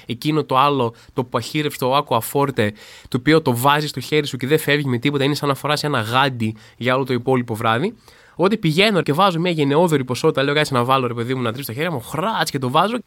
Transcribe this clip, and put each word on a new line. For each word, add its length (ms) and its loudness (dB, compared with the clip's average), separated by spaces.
εκείνο 380 -2
το 140 -2
άλλο, 360 2
το 100 -2
παχύρευστο 840 -2
Aqua 140 0
Forte, 380 0
το 100 -2
οποίο 240 4
το 160 0
βάζεις 320 2
στο 100 -8
χέρι 280 -2
σου 100 -6
και 100 -6
δεν 120 4
φεύγει 280 0
με 100 0
τίποτα, 260 0
είναι 120 2
σαν 120 -4
να 80 0
φοράς 280 -2
ένα 160 -2
γάντι 560 0
για 180 0
όλο 80 0
το 100 -2
υπόλοιπο 420 0
βράδυ. 380 0
Οπότε 220 2
πηγαίνω 440 2
και 120 -2
βάζω 260 2
μια 120 0
γενναιόδορη 520 2
ποσότητα, 400 0
λέω, 100 0
«Κάτσε 200 0
να 100 2
βάλω, 240 2
ρε 60 -4
παιδί 220 -4
μου, 60 -4
να 100 -2
τρίψω 200 -10
τα 20 -10
χέρια 180 -4
μου», 100 -6
χράτς, 500 -4
και 80 -4
το 100 -2
βάζω. 380 2